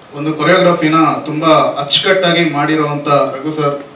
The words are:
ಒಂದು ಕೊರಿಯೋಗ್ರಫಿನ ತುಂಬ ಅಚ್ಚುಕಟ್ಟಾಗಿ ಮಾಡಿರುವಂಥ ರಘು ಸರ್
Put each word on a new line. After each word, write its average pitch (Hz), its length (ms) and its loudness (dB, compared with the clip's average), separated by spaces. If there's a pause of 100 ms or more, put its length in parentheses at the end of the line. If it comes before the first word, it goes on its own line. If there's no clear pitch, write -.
(140)
ಒಂದು 151 200 -4
ಕೊರಿಯೋಗ್ರಫಿನ 170 600 2 (300)
ತುಂಬ 156 200 -4 (340)
ಅಚ್ಚುಕಟ್ಟಾಗಿ 175 720 0
ಮಾಡಿರುವಂಥ 147 580 -2
ರಘು 135 440 0
ಸರ್ 147 320 -2 (120)